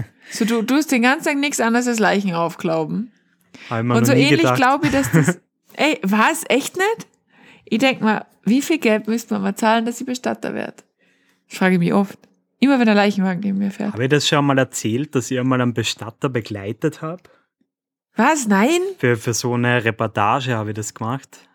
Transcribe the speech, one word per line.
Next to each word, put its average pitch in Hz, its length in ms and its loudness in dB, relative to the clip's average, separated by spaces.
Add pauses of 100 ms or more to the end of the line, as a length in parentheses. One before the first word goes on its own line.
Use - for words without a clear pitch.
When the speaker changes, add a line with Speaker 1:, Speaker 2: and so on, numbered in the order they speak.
(300)
Speaker 1:
So, - 160 -2
du, 226 160 0
du 247 140 0
hast 311 140 0
den 247 120 2
ganzen 269 240 2
Tag 302 100 0
nichts 285 240 -2
anderes 233 260 0
als 240 120 -2
Leichen 196 360 2
aufklauben. 170 760 -4 (560)
Speaker 2:
Hab 113 120 -2
ich 117 40 -2
mir 120 100 2
Speaker 1:
Und 117 60 4
Speaker 2:
noch 117 60 2
Speaker 1:
so - 80 4
Speaker 2:
nie 131 80 4
Speaker 1:
ähnlich - 160 4
Speaker 2:
gedacht. 127 180 2
Speaker 1:
glaube 269 300 2
ich, 262 60 -2
dass 269 200 0
das, 165 260 2 (200)
Speaker 2:
<laughs> - 160 -20
Speaker 1:
ey, 294 280 0
was? 220 460 0
Echt - 280 -2
nicht? 415 300 -2 (600)
Ich - 120 -2
denk 262 220 2
mal, 208 240 0 (180)
wie 254 200 2
viel 320 160 0
Geld 214 280 0
müsste 220 280 -4
man 202 80 -4
mal 196 120 -4
zahlen, 226 300 2
dass 240 160 -8
ich 254 60 -10
Bestatter 247 480 -6
werd? - 280 -10 (640)
Das - 100 -16
frage 185 160 2
ich 185 40 4
mich 170 140 0
oft. 202 260 0 (400)
Immer 269 220 4
wenn 233 80 4
ein 208 80 4
Leichenwagen 196 440 0
neben 196 180 -2
mir 202 120 -2
fährt. 208 220 -6
Speaker 2:
Hab 113 80 -6
ich 131 80 0
das 143 180 2
schon 147 200 2
mal 139 120 2
erzählt, 127 560 -2
dass 127 160 -2
ich 127 80 -2
einmal 127 220 0
einen 120 140 0
Bestatter 113 560 -6
begleitet 117 720 -6
hab? 160 260 -12 (880)
Speaker 1:
Was? 262 320 2
Nein? 226 320 4 (180)
Speaker 2:
Für, 120 200 2
für 113 160 -4
so 120 200 -4
eine 120 300 2
Reportage 113 720 0
hab 107 120 -4
ich 107 60 -6
das 104 200 -10
gemacht. 120 440 -8 (160)